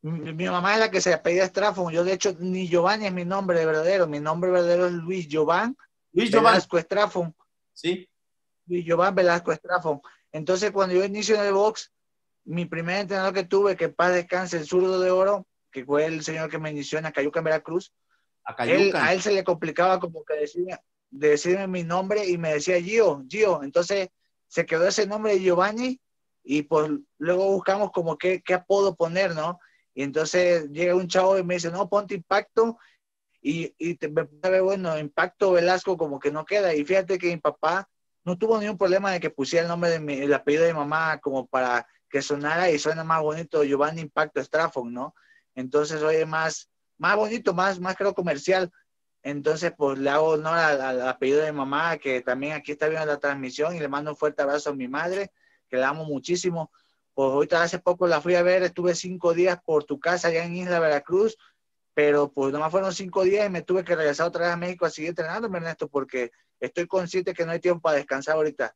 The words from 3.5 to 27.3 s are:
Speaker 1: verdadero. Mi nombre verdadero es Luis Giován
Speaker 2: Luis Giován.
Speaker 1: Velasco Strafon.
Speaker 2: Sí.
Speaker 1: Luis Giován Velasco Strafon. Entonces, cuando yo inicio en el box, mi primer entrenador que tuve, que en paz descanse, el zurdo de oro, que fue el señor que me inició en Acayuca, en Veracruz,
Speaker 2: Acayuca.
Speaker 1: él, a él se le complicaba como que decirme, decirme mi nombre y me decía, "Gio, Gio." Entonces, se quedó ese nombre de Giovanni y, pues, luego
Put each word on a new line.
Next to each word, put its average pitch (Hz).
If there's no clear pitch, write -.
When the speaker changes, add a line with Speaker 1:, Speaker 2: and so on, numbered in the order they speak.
Speaker 1:
verdadero. 165
Mi 147
nombre 170
verdadero 175
es 180
Luis 170
Giován 165
Speaker 2:
Luis 208
Giován. 226
Speaker 1:
Velasco 175
Strafon. 185
Speaker 2:
Sí. 185
Speaker 1:
Luis 175
Giován 175
Velasco 175
Strafon. 160
Entonces, 180
cuando 190
yo 185
inicio 202
en 208
el 202
box, 208
mi 170
primer 170
entrenador 190
que 190
tuve, 196
que 170
en 151
paz 180
descanse, 180
el 151
zurdo 185
de 185
oro, 190
que 127
fue 143
el 160
señor 160
que 160
me 156
inició 147
en 160
Acayuca, 151
en -
Veracruz, 160
Speaker 2:
Acayuca. 117
Speaker 1:
él, 190
a 156
él 190
se 208
le 190
complicaba 170
como 165
que 156
decirme, 170
decirme 151
mi 185
nombre 190
y 175
me 160
decía, 175
"Gio, 180
Gio." 190
Entonces, 175
se 165
quedó 165
ese 202
nombre 214
de 190
Giovanni 208
y, 147
pues, 151
luego 180